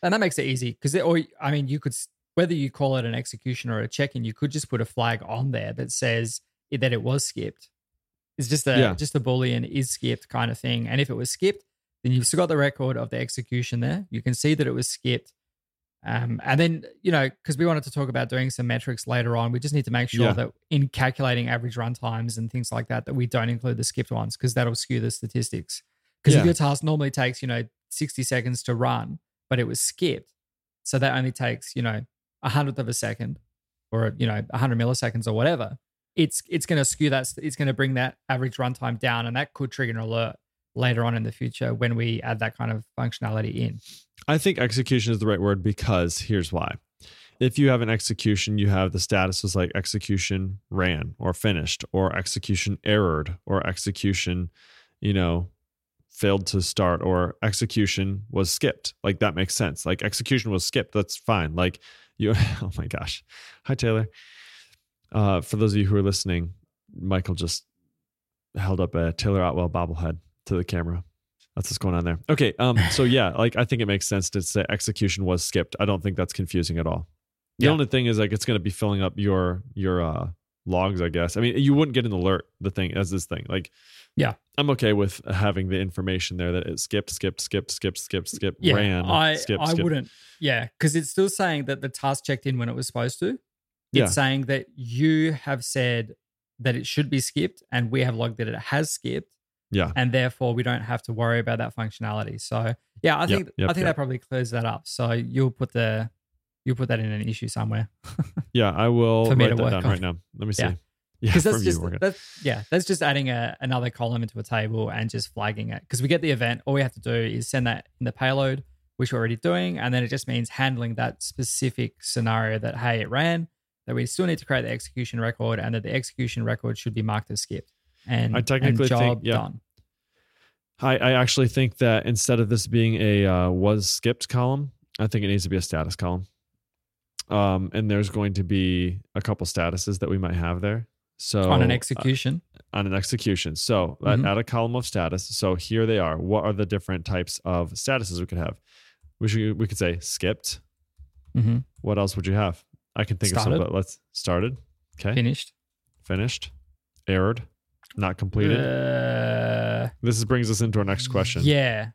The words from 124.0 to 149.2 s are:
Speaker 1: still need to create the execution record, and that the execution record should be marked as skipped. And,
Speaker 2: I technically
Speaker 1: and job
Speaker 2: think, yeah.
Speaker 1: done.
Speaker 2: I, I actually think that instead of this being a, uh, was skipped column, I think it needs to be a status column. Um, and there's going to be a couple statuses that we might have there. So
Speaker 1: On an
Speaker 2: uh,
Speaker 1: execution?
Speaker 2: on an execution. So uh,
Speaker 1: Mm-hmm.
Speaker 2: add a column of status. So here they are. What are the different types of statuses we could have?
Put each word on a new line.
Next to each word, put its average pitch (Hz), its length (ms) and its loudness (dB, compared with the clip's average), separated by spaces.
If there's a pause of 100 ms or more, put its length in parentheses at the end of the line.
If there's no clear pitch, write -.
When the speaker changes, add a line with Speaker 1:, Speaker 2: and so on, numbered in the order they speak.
Speaker 1:
still 185 200 -2
need 165 120 0
to - 80 -14
create 127 160 0
the 113 80 -4
execution 117 500 -6
record, 113 400 -2
and 113 160 -2
that 107 80 -4
the - 100 -6
execution 120 480 -4
record 113 340 -2
should 110 180 -6
be 110 80 0
marked 107 280 -2
as 104 100 -6
skipped. - 320 -8 (340)
And, 117 300 2
Speaker 2:
I 120 40 2
technically 131 440 4
Speaker 1:
and 127 40 4
job 123 120 4
Speaker 2:
think, 120 260 4
yeah. 113 80 2
Speaker 1:
done. 110 260 -4 (1200)
Speaker 2:
I, 131 160 4
I 127 160 4
actually 127 360 4
think 127 300 2
that 113 280 4
instead 117 340 2
of 110 80 2
this 113 180 0
being 113 340 4
a, 104 260 4
uh, 90 240 4
was 98 380 2
skipped - 400 -2
column, 131 440 0 (260)
I 107 80 0
think 104 180 0
it 98 40 0
needs 98 160 2
to 92 60 -4
be 95 60 0
a 92 60 0
status 78 320 -2
column. 90 320 -4 (1000)
Um, 95 440 2
and 107 180 0
there's 101 200 2
going 101 240 0
to 101 80 0
be 92 580 0 (140)
a 104 60 -2
couple 101 260 -2
statuses 90 540 -2
that - 100 -2
we 95 80 0
might 87 160 -2
have 85 260 -2
there. 107 280 -4 (280)
So 95 340 0
Speaker 1:
On 131 120 6
an 123 80 4
Speaker 2:
uh, 123 40 4
Speaker 1:
execution? 131 640 -2 (320)
Speaker 2:
on 95 140 0
an 95 80 0
execution. 95 600 0
So 90 480 0
uh, 101 140 4
Speaker 1:
Mm-hmm. 131 80 4
Speaker 2:
add 101 140 4
a 117 60 0
column 117 300 0
of 123 120 -2
status. 90 380 -2 (120)
So 95 180 2
here 110 320 0
they 110 120 2
are. 80 200 0
What 92 260 0
are 107 80 0
the 101 140 0
different 92 380 -4
types 90 400 -2
of 87 300 0
statuses 110 440 -4
we 87 80 -4
could 87 120 -4
have? 82 200 -4 (640)